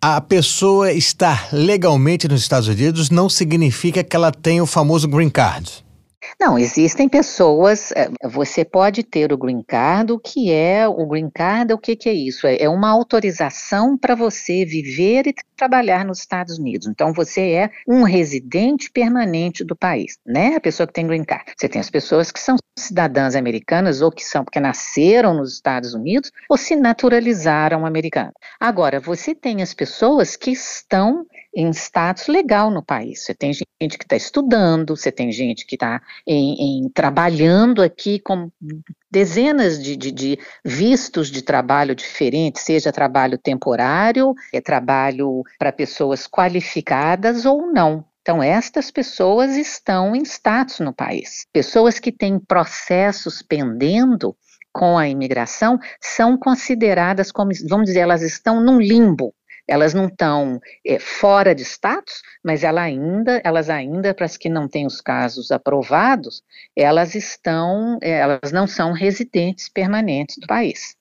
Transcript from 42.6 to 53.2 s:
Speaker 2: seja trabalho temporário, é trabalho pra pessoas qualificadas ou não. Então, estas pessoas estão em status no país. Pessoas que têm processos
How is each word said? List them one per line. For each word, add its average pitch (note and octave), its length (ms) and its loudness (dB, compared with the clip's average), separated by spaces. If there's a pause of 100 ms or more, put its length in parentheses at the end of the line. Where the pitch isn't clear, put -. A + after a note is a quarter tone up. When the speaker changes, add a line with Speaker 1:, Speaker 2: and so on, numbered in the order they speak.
Speaker 2:
seja D#3 300 0
trabalho C3 440 0
temporário, D#3 1000 0 (180)
é C3 80 -2
trabalho C3+ 800 -2 (160)
pra C#3+ 140 -2
pessoas C#3 560 -4
qualificadas F3+ 1160 0
ou D4 280 0
não. D#3+ 320 2 (160)
Então, E3 220 0
estas G#3+ 480 -2
pessoas B3+ 680 0
estão G3+ 580 -2
em C4+ 60 -2
status C4 580 -2
no C#3+ 140 -4
país. - 580 -8
Pessoas A3+ 460 4
que - 140 -4
têm G3 260 -2
processos F#3 1040 -2